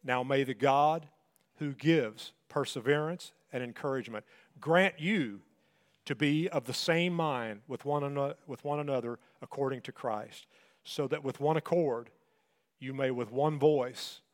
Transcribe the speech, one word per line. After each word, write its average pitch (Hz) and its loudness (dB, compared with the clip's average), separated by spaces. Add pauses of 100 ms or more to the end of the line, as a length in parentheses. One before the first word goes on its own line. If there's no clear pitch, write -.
Now 127 0
may 139 2
the 131 -4
God 143 4 (480)
who 147 -6
gives 131 2 (160)
perseverance 147 0 (200)
and 127 -4
encouragement 117 -6 (320)
grant 175 4
you 151 -2 (640)
to - -4
be 151 2
of 143 -2
the 123 -6
same 170 2
mind 123 -2
with 127 -10
one 143 0
ano-, 143 -2 (120)
with 139 -12
one 147 -2
another 123 -4 (240)
according 131 -4
to 131 -12
Christ, - -6 (360)
so - -4
that 147 -2
with 135 -4
one 156 2
accord 135 0 (680)
you 135 -8
may 135 0
with 120 -4
one 143 0
voice 135 2 (120)